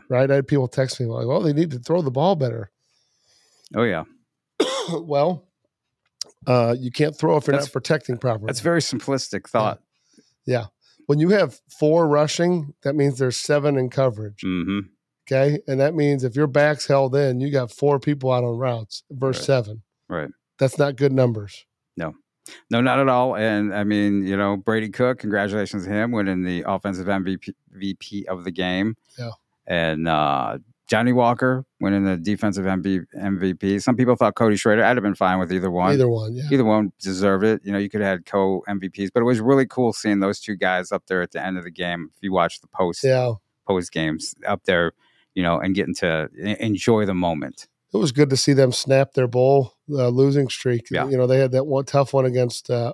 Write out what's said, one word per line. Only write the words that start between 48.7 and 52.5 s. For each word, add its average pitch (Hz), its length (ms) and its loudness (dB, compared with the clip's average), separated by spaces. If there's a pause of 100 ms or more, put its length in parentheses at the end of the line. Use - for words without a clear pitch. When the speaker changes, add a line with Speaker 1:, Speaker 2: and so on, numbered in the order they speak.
Speaker 1:
snap 135 420 0
their 127 140 0
bowl, 127 460 2 (180)
uh, 127 180 0
losing 139 400 2
streak. 120 420 -4
Speaker 2:
Yeah. 135 160 -2
Speaker 1:
You 135 100 0
know, 127 100 2
they 131 120 4
had 131 120 2
that 131 160 0
one 135 180 -2
tough 139 280 0
one 131 120 4
against, 123 460 -2